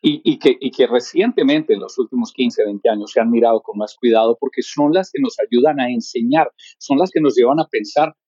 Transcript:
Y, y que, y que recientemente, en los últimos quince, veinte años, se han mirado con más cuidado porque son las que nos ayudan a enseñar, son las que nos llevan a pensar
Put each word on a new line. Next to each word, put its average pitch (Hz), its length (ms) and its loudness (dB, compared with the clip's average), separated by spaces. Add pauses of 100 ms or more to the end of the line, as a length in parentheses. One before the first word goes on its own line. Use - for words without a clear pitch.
Y, 147 240 0
y 151 140 0
que, 131 200 4
y 127 120 -6
que 127 160 2
recientemente, 170 880 0
en 196 60 -6
los - 180 -14
últimos 120 340 -4
quince, 120 320 -2
veinte 104 240 -4
años, 107 220 -4
se - 100 0
han 117 100 0
mirado 117 300 2
con 104 180 -12
más 107 180 -8
cuidado 113 440 2
porque 131 220 -6
son 147 320 -2
las 190 160 -2
que - 100 -6
nos 131 200 -2
ayudan 139 400 2
a 123 100 -2
enseñar, 123 640 -2 (260)
son 139 200 -2
las 185 120 0
que 170 100 0
nos 139 140 2
llevan 123 260 2
a 156 60 -2
pensar 151 480 -2 (140)